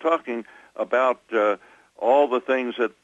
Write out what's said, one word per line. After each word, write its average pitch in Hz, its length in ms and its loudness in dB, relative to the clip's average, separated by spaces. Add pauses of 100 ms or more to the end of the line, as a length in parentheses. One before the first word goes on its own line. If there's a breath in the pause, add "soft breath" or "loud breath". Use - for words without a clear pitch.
talking 127 440 -4 (300 soft breath)
about, 123 460 -2 (120)
uh, 104 240 2 (400 soft breath)
all 135 300 4
the 123 140 -2
things 127 380 -4
that, 113 120 0 (140)